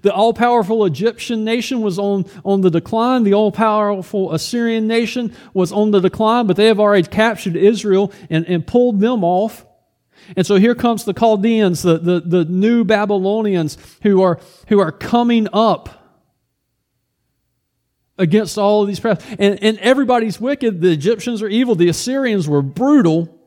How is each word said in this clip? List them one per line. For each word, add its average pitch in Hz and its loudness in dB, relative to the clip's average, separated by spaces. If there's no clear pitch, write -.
The 196 0
all-powerful 226 0
Egyptian 214 -4
nation 233 -4
was 196 -4
on, 202 -2
on 196 0
the 185 2
decline. 226 0
The 196 4
all-powerful 208 -2
Assyrian 226 -2
nation 226 -2
was 185 0
on 208 0
the 202 4
decline, 220 0
but 185 2
they 208 4
have 220 4
already 202 4
captured 208 -2
Israel 196 2
and, 160 -2
and 175 -2
pulled 247 2
them 220 0
off. 185 -2
And 185 0
so 202 2
here 226 4
comes 233 -2
the 202 -4
Chaldeans, 214 2
the, 165 2
the, 175 0
the 175 0
new 208 0
Babylonians 202 -2
who 196 4
are, 180 0
who 208 4
are 160 0
coming 233 0
up 208 -2
against 190 0
all 208 2
of 202 -2
these 202 -8
press-, 220 -4
and, 202 0
and 220 0
everybody's 240 0
wicked. 233 -4
The 180 2
Egyptians 208 -2
are 220 -6
evil. 233 0
The 175 2
Assyrians 220 -2
were 147 2
brutal. 170 0